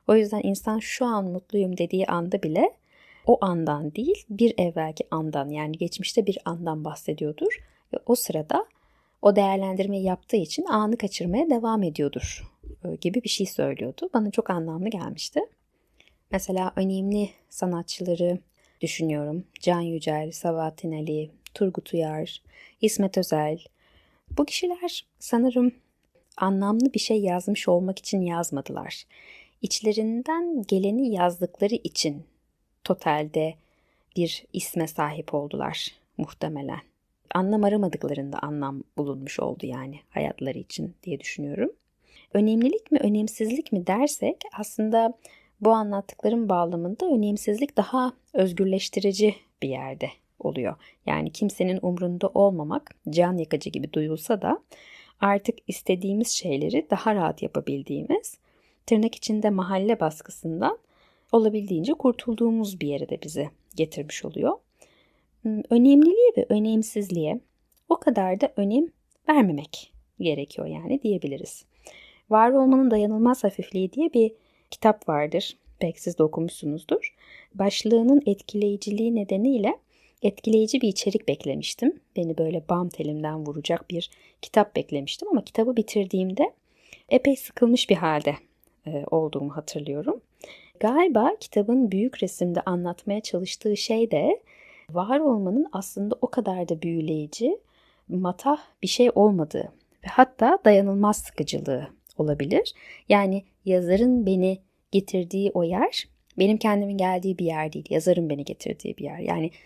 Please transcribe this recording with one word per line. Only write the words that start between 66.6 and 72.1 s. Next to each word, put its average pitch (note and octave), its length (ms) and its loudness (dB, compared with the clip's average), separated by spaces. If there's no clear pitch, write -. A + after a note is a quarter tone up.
o E4+ 100 4
kadar G3 420 2
da C4+ 140 0
önem A3 320 2
vermemek F#3 640 2
gerekiyor D3 480 -2
yani E3 360 -4
diyebiliriz. E3+ 640 -4